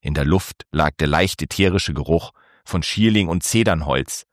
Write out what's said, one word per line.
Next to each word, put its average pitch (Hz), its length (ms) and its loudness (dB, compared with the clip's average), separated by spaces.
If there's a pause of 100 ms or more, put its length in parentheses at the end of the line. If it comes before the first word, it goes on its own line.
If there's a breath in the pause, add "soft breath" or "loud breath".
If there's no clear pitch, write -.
In 73 140 -6
der 71 100 0
Luft 87 460 0
lag 76 280 0
der 73 100 0
leichte 80 400 0
tierische 92 440 0
Geruch 78 380 0 (340 soft breath)
von 85 200 -4
Schierling 104 440 2
und 85 140 -2
Zedernholz 78 920 0